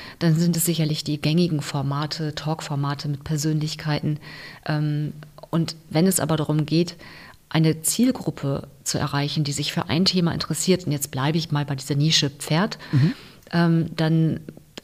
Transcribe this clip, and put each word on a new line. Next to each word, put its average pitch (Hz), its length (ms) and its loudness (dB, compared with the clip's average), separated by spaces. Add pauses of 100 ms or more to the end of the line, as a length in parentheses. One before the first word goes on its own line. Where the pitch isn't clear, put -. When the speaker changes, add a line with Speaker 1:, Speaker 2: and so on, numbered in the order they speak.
(200)
Speaker 1:
dann 165 180 4
sind 170 180 4
es 160 100 0
sicherlich 156 360 0
die 147 180 -4
gängigen 156 420 2
Formate, 147 760 -4
Talkformate 147 720 -4
mit 139 160 -6
Persönlichkeiten. 151 960 -2 (460)
Ähm, 151 480 -2 (380)
und 160 220 0 (140)
wenn 165 180 4
es 190 140 2
aber 160 160 0
darum 151 280 0
geht, 165 300 0 (540)
eine 160 340 2
Zielgruppe 160 840 0 (160)
zu - 140 -2
erreichen, 143 440 0
die 143 80 0
sich 147 220 -4
für - 160 -2
ein 160 160 2
Thema 180 280 2
interessiert, 175 540 0
und 143 60 0
jetzt 143 180 -4
bleibe 147 280 0
ich 160 120 -4
mal 147 140 0
bei 143 100 -4
dieser 139 220 -2
Nische 147 340 4
Pferd, 160 480 -2 (140)
Speaker 2:
Mhm. 151 200 6 (380)
Speaker 1:
ähm, 165 360 4 (100)
dann 160 420 4 (460)